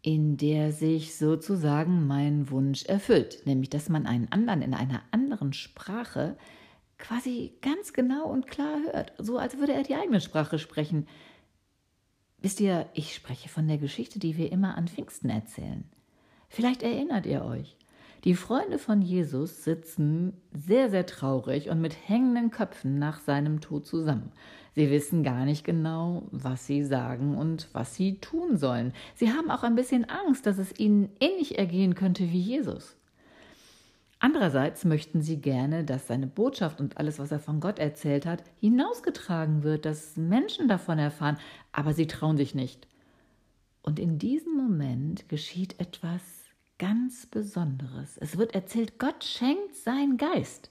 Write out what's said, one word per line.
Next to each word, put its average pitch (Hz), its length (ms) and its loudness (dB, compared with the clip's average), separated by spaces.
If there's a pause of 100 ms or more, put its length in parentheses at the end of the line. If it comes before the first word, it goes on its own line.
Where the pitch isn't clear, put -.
in 151 360 2
der 151 340 2
sich 156 460 0
sozusagen 160 880 2
mein 143 460 2
Wunsch 135 320 0
erfüllt. 190 640 2
Nämlich, 135 220 2
dass 147 200 -4
man 156 180 0
einen 120 240 0
anderen 202 320 2
in 131 120 -2
einer 131 360 -2
anderen 220 440 0
Sprache - 800 -6 (640)
quasi 240 640 -6
ganz 339 320 -4
genau 262 360 0
und 262 160 -2
klar 302 380 -4
hört. - 340 -4
So, 233 200 -4
als 254 200 -4
würde 285 140 0
er 269 100 0
die 269 140 -2
eigene 302 240 2
Sprache 151 400 -2
sprechen. 151 480 -2 (1300)
Wisst - 220 -2
ihr, 185 340 2
ich - 180 -6
spreche - 360 -12
von 156 180 0
der 151 120 2
Geschichte, 147 420 -6
die 160 160 -2
wir 165 160 -2
immer 190 240 0
an 170 100 -2
Pfingsten - 440 -6
erzählen. - 520 -6 (680)
Vielleicht 247 360 0
erinnert 240 420 0
ihr 135 180 0
euch. 120 320 -8 (500)
Die 180 80 6
Freunde 302 440 0
von 208 240 4
Jesus 160 600 0
sitzen 165 680 0 (200)
sehr, 208 380 4
sehr 180 160 2
traurig 135 640 -2
und 160 100 2
mit 160 160 -2 (120)
hängenden 240 420 4
Köpfen 143 480 -2
nach 151 220 -2
seinem 147 400 0
Tod 147 260 -8
zusammen. 151 460 -2 (420)
Sie 147 160 4
wissen 147 320 2
gar 131 220 2
nicht 147 200 0
genau, 165 680 -2
was 131 340 -6
sie 143 160 0
sagen 135 540 0
und 160 360 -2
was - 220 -6
sie 190 240 0
tun 330 400 -2
sollen. 123 340 0 (220)
Sie 226 180 2
haben 320 180 0
auch 262 120 0
ein 233 120 2
bisschen 247 360 2
Angst, 330 340 0
dass 196 140 2
es 190 200 -6
ihnen 208 300 6 (120)
ähnlich 339 360 0
ergehen 185 380 2
könnte 185 380 2
wie 180 80 2
Jesus. 226 560 -4 (1200)
Andererseits 165 640 2
möchten 156 380 2
sie 156 180 -2
gerne, 143 440 0
dass 131 240 -4
seine 131 180 -2
Botschaft 202 540 -2
und 143 160 -4
alles, 151 220 -4
was 143 120 -8
er 151 80 -2
von 151 220 -2
Gott 190 180 -4
erzählt 147 480 0
hat, 170 160 -4 (160)
hinausgetragen 208 1040 2
wird, 151 220 0
dass 156 320 -6
Menschen 247 520 2
davon 175 300 2
erfahren, 147 400 0 (320)
aber 147 240 0
sie 160 120 2
trauen 156 300 0
sich 143 180 0
nicht. 131 340 -6 (920)
Und 151 160 0
in 165 200 0
diesem 311 380 0
Moment 156 720 0
geschieht - 500 -6
etwas 175 440 -6 (560)
ganz 233 480 0
Besonderes. 139 920 -6
Es 151 180 -8
wird 226 180 0
erzählt, 202 440 -2
Gott 285 260 -2
schenkt 320 500 0
seinen 269 420 0
Geist. - 540 -2